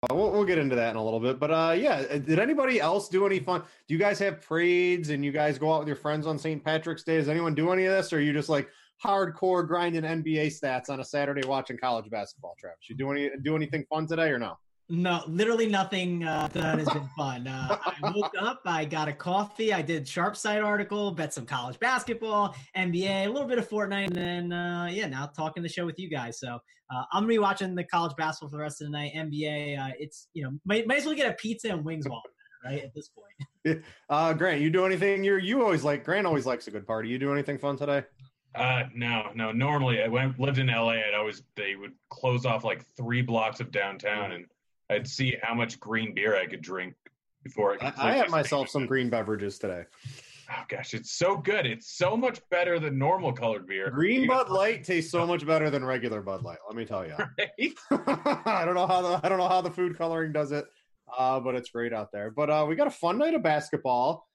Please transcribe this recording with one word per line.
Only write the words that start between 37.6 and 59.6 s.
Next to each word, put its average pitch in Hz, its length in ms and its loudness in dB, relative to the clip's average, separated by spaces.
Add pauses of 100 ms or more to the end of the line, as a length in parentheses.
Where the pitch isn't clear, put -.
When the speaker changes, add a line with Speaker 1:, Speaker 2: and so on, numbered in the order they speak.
Speaker 1:
today? 143 260 0 (520)
Speaker 3:
Uh, 127 300 0 (100)
no, 117 400 -2
no. 110 160 -2
Normally, 131 500 2
I 113 60 2
went, 127 320 0
lived 135 180 2
in 131 100 2
L 113 220 2
A, 113 60 2
I'd 107 180 0
always, 107 300 -2 (120)
they 98 200 -4
would 98 160 -14 (180)
close 123 380 0
off, 110 160 0
like, 117 200 -2 (140)
three 120 240 0
blocks 113 380 0
of 117 100 -6
downtown, 98 640 -2
and 90 140 -10 (440)
I'd 107 180 0
see 127 360 0
how 113 100 0
much 117 260 0
green 110 360 -4
beer 104 200 2
I 92 120 2
could 82 160 -10
drink 92 320 -6 (480)
before 101 320 2
it 101 80 -8
Speaker 1:
I, 127 40 0
I 143 40 -2
Speaker 3:
completely 143 260 2
Speaker 1:
had 214 140 4
myself 143 300 2
Speaker 3:
sank. 127 100 -4
Speaker 1:
some 135 160 0
green 127 240 2
beverages 104 480 -2
today. 90 240 -4 (680)
Speaker 3:
Oh, - 180 -8
gosh, - 280 -8
it's 110 160 -10
so 185 260 2
good! 185 300 0
It's - 280 -8
so 190 220 2
much 247 320 -2
better 175 300 2
than 147 180 -2
normal 165 340 2
colored 113 360 -2
beer. 95 240 -2
Speaker 1:
Green 196 320 4
Speaker 3:
Even 247 60 2
Speaker 1:
Bud 254 200 4
Light 190 340 2
tastes 165 280 0
so 170 160 2
much 170 180 0
better 156 240 4
than 135 160 0
regular 117 380 -2
Bud 95 180 -6
Light, 82 160 -10 (100)
let 110 80 -10
me 117 100 -6
tell 95 220 -4
ya. 78 100 -10
Speaker 3:
<laughs> - 200 -6
Right? - 360 -4 (180)
Speaker 1:
<laughs> 277 560 0
I 196 180 2
don't 175 80 2
know 180 140 2
how 180 160 4
the, 175 200 2
I 185 60 4
don't 190 80 4
know 180 100 2
how 185 140 4